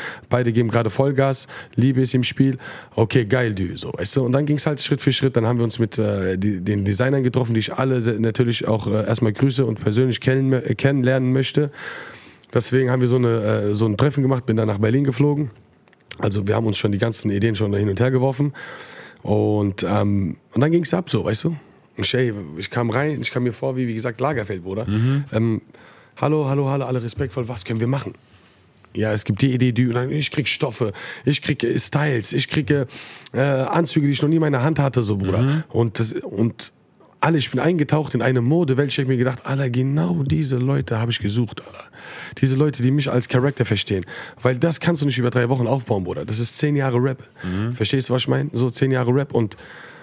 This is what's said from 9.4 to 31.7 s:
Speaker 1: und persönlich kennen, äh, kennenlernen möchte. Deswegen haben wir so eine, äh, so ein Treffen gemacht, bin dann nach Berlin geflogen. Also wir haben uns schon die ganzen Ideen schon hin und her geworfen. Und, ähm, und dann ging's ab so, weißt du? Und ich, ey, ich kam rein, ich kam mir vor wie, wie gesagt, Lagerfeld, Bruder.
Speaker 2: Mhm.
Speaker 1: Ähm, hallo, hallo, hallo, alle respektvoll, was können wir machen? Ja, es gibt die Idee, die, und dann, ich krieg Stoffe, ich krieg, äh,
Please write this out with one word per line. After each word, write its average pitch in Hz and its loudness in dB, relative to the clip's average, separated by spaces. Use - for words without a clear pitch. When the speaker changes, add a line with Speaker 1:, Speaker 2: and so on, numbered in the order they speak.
Speaker 1:
und 110 -2
persönlich 117 2
kennen, 135 2
äh, 120 0
kennenlernen 131 2
möchte. 139 0
Deswegen 127 2
haben 127 2
wir 123 2
so 120 4
eine, 123 4
äh, 104 0
so 110 2
ein 107 2
Treffen 139 2
gemacht, 131 0
bin 110 2
dann 113 2
nach 101 0
Berlin 113 2
geflogen. 143 0
Also 101 -2
wir 107 2
haben 113 0
uns 104 0
schon 104 0
die 101 -2
ganzen 110 -2
Ideen 104 0
schon 101 0
hin 101 2
und 95 -2
her 127 2
geworfen. 135 0
Und, 104 0
ähm, 101 0
und 117 2
dann 147 4
ging's 170 2
ab 180 -2
so, 101 -2
weißt 110 -2
du? 165 -2
Und - -2
ich, - -2
ey, 123 0
ich 98 -10
kam 120 -2
rein, 135 -2
ich 120 -4
kam 123 -2
mir 123 0
vor 135 -4
wie, 127 -2
wie 117 -4
gesagt, 110 -6
Lagerfeld, 107 -2
Bruder. 98 -4
Speaker 2:
Mhm. 123 2
Speaker 1:
Ähm, 110 2
hallo, 151 2
hallo, 139 0
hallo, 139 -2
alle 127 -2
respektvoll, 123 -4
was 123 -10
können 113 -2
wir 120 0
machen? 127 -2
Ja, 107 0
es 107 -2
gibt 101 2
die 135 4
Idee, 127 4
die, 123 2
und 117 0
dann, 123 0
ich 143 -2
krieg 131 -2
Stoffe, 117 -2
ich 147 2
krieg, - 0
äh, 117 0